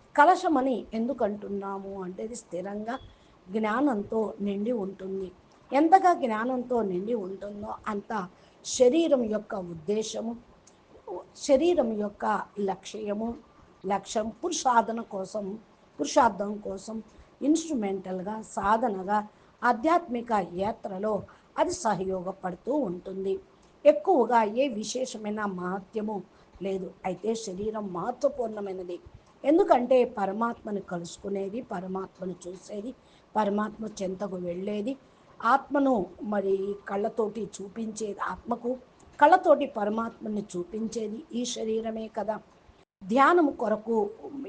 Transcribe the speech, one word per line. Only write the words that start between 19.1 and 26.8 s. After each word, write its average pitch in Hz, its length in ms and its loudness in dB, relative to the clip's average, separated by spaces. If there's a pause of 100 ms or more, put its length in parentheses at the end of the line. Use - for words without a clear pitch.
ఆధ్యాత్మిక 247 680 2 (220)
యాత్రలో 202 680 -2 (360)
అది 320 140 2
సహయోగపడుతూ 190 1040 -4
ఉంటుంది. 190 640 -2 (460)
ఎక్కువగా 285 560 6
ఏ 233 260 2
విశేషమైన 214 760 -4
మహత్యము 196 800 -4 (400)
లేదు. 185 300 -4 (120)